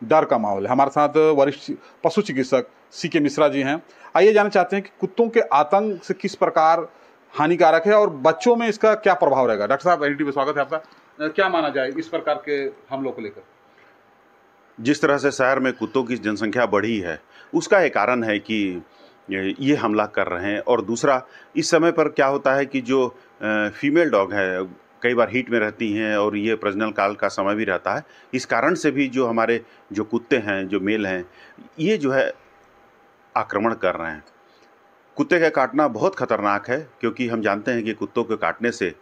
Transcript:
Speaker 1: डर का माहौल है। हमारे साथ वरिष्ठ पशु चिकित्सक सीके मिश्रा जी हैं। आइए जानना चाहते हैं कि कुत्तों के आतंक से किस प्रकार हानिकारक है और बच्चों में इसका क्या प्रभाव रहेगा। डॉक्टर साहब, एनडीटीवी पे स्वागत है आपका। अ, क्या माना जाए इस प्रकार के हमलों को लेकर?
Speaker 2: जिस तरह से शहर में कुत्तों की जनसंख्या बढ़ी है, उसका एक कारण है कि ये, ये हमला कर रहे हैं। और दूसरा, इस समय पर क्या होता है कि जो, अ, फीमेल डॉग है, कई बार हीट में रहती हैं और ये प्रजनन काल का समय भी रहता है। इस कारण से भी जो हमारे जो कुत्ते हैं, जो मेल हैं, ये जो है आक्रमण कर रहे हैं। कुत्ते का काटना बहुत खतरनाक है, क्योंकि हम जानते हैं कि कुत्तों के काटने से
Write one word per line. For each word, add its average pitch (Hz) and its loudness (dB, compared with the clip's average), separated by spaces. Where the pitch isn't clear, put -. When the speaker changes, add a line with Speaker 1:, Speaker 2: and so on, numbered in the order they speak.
Speaker 1:
डर 156 4
का 139 2
माहौल 101 -2
है। 120 0
हमारे 135 2
साथ 147 2
वरिष्ठ 147 2
पशु 175 0
चिकित्सक 131 0
सीके 165 -2
मिश्रा 147 2
जी 139 -2
हैं। 143 -2
आइए 196 6
जानना 208 4
चाहते 196 2
हैं 196 -4
कि - -20
कुत्तों 233 0
के 226 2
आतंक 175 0
से 185 -4
किस - -6
प्रकार 165 2
हानिकारक 160 4
है 208 4
और 208 4
बच्चों 160 2
में 233 -2
इसका 214 2
क्या 202 2
प्रभाव 135 2
रहेगा। 104 0
डॉक्टर 135 0
साहब, 165 2
एनडीटीवी 143 -2
पे - -4
स्वागत 143 0
है 143 -2
आपका। 139 -2
अ, 151 -6
क्या 156 0
माना 165 0
जाए 135 -2
इस 160 -8
प्रकार 156 -4
के 147 -2
हमलों 135 -6
को 120 -12
लेकर? 101 -14
Speaker 2:
जिस 135 -2
तरह 143 2
से 135 0
शहर 135 0
में 131 0
कुत्तों 120 -2
की 120 -6
जनसंख्या 107 -2
बढ़ी 104 0
है, 85 -8
उसका 175 2
एक 143 2
कारण 117 0
है 107 -2
कि 98 -4
ये, 98 -4
ये 139 2
हमला 107 0
कर 101 -2
रहे 90 -4
हैं। 104 -4
और 117 0
दूसरा, 127 0
इस 156 -2
समय 165 4
पर 160 2
क्या 147 0
होता 135 0
है 139 0
कि 135 -4
जो, 127 0
अ, 107 -2
फीमेल 143 0
डॉग 98 2
है, 95 -2
कई 123 0
बार 113 2
हीट 117 -4
में 117 0
रहती 107 -2
हैं 107 -2
और 104 0
ये 110 -2
प्रजनन 104 -4
काल 104 0
का 101 -2
समय 101 -2
भी 107 -2
रहता 95 -2
है। 147 -8
इस 123 -4
कारण 135 0
से 156 -2
भी 135 0
जो 123 -2
हमारे 113 0
जो 107 -2
कुत्ते 117 -2
हैं, 98 -2
जो 95 -2
मेल 104 -2
हैं, 92 -6
ये 202 0
जो 143 -2
है 131 0
आक्रमण 110 -2
कर 90 -2
रहे 82 -8
हैं। 78 -14
कुत्ते 165 2
का 160 4
काटना 143 0
बहुत 127 -2
खतरनाक 104 0
है, 147 -4
क्योंकि 117 -2
हम 113 -2
जानते 104 0
हैं 117 -2
कि 110 -4
कुत्तों - -4
के 110 -4
काटने 110 -2
से 87 -4